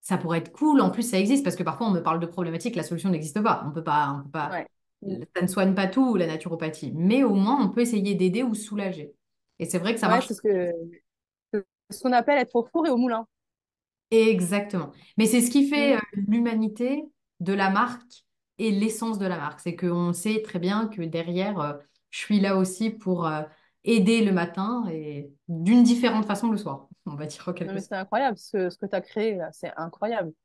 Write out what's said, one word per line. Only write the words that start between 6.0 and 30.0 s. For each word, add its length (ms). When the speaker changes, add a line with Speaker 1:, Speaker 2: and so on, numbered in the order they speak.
Speaker 1:
la 120
naturopathie. 680
Mais 300
au 100
moins, 300
on 60
peut 120
essayer 340
d'aider 280
ou 100
soulager. 600
Et 60
c'est 140
vrai 140
que 60
ça 80
Speaker 2:
Ouais, 80
Speaker 1:
marche. 120
Speaker 2:
c'est 80
ce 60
que, 300
c'est 100
ce 140
qu'on 80
appelle 260
être 180
au 100
four 200
et 40
au 80
moulin. 280
Speaker 1:
Exactement. 800
Mais 80
c'est 160
ce 80
qui 200
fait, 260
Speaker 2:
Mm. 20
Speaker 1:
euh, 300
l'humanité 760
de 140
la 160
marque 560
et 140
l'essence 460
de 80
la 120
marque. 240
C'est 140
qu'on 380
sait 300
très 160
bien 280
que 140
derrière, 580
euh, 140
je 100
suis 200
là 180
aussi 320
pour, 360
euh, 160
aider 400
le 80
matin 600
et 400
d'une 340
différente 440
façon 260
le 60
soir, 300
on 80
va 100
dire 220
en 60
quelque 160
Speaker 2:
Non, 40
mais 60
Speaker 1:
sorte. 100
Speaker 2:
c'est 80
incroyable 400
ce, 320
ce 80
que 80
t'as 160
créé 340
là, 180
c'est 220
incroyable. 580